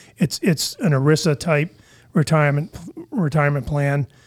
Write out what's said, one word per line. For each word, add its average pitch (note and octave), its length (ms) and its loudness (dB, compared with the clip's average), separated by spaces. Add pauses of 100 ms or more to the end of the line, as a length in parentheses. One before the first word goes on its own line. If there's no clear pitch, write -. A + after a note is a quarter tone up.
(180)
It's, - 220 -2
it's - 360 -2
an F#3 160 0
erisa D3 440 2
type D#3+ 380 -2 (380)
retirement, D3+ 640 2 (340)
retirement D3 560 0
plan. C#3+ 400 0 (200)